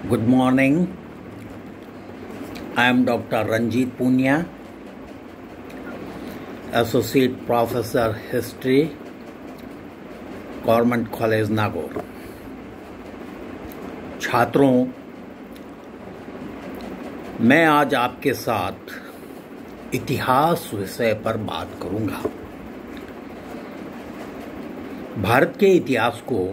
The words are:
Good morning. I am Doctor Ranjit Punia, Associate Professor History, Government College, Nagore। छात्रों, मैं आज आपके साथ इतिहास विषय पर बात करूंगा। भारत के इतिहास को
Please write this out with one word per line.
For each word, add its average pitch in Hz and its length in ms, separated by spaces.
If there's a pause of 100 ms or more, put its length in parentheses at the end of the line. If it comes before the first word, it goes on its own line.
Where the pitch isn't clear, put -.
Good 110 240
morning. 131 460 (2000)
I 123 120
am 123 180
Doctor 117 380
Ranjit 117 520
Punia, 131 480 (2250)
Associate 117 760
Professor 117 680 (200)
History, 131 500 (1800)
Government 117 440
College, 110 400
Nagore। 90 520 (2250)
छात्रों, 127 540 (2750)
मैं 139 260
आज 147 280
आपके 123 400
साथ - 1600
इतिहास 135 800
विषय 104 400 (100)
पर 110 120
बात 82 460
करूंगा। 98 400 (3000)
भारत 131 380
के 196 160
इतिहास 117 460 (100)
को 95 200